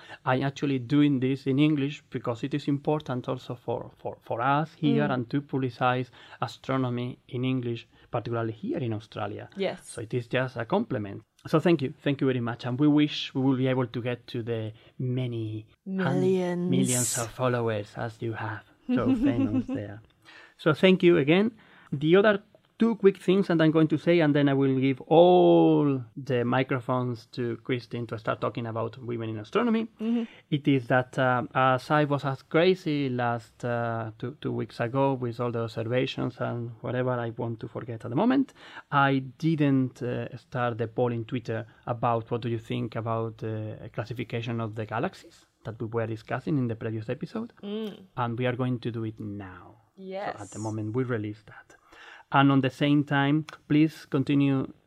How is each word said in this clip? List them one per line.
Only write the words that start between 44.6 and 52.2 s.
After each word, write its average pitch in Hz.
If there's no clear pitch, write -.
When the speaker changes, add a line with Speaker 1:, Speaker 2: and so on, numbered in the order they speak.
Speaker 1:
the 110
galaxies -
that 135
we 117
were 113
discussing 123
in 123
the 113
previous 110
episode. 220
Speaker 2:
Mm. 208
Speaker 1:
And 117
we 123
are 123
going 127
to 120
do 113
it 110
now. 101
Speaker 2:
Yes. 190
Speaker 1:
So 107
at 98
the 104
moment 107
we 131
release 107
that. -